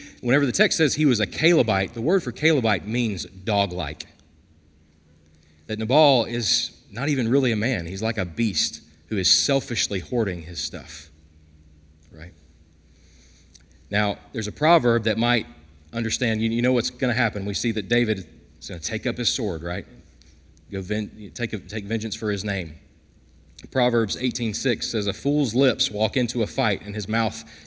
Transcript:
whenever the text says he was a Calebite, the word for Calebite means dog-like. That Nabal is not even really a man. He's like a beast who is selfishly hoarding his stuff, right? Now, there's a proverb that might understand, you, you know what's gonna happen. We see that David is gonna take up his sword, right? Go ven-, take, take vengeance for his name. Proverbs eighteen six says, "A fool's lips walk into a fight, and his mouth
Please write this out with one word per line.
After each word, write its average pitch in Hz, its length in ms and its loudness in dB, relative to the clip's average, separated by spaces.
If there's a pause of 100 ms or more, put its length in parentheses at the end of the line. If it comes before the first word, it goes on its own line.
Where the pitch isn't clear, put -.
(200)
whenever 135 260 2
the 123 60 0
text - 260 2
says 147 160 4
he 151 120 4
was 123 120 6
a 104 80 2
Calebite, 110 680 2
the 117 60 -8
word 165 220 0
for 127 80 -4
Calebite 113 560 2
means 110 380 -2
dog-like. 90 800 -2 (1600)
That 107 140 -6
Nabal 127 460 6
is 113 440 -2 (220)
not 123 160 -4
even 127 200 0
really 131 220 4
a 110 60 0
man. 107 300 -2
He's 98 160 -6
like 110 160 -2
a 98 60 0
beast 90 580 -2 (260)
who 110 80 -2
is 92 140 0
selfishly 120 720 0
hoarding 98 420 -2
his 85 160 -10
stuff, - 520 -12 (1000)
right? 82 220 -16 (1600)
Now, 104 300 0 (140)
there's 110 160 -4
a 101 40 -8
proverb 123 520 4
that 104 120 2
might 117 300 2 (460)
understand, 113 500 -2
you, 113 80 2
you 117 100 0
know 123 120 4
what's 120 180 2
gonna 123 240 -2
happen. 107 300 0
We 101 100 -4
see 120 180 -2
that 98 160 -4
David 107 380 0 (320)
is - 100 -16
gonna 87 120 -10
take 110 260 -6
up 120 100 -2
his 120 160 -2
sword, 92 300 -4
right? 87 240 -6 (880)
Go 98 100 -4
ven-, 104 520 -6
take, 113 340 -6
take 101 160 -8
vengeance 107 320 -4
for 107 140 -2
his 98 140 -2
name. 95 300 -4 (960)
Proverbs 117 500 2
eighteen 117 340 -2
six - 360 -2
says, 104 160 -2
"A 101 60 0
fool's 143 420 0
lips 127 360 2
walk 107 260 0
into 123 260 0
a 104 40 2
fight, 107 360 0
and 101 120 -10
his 101 140 -6
mouth 110 360 -2 (220)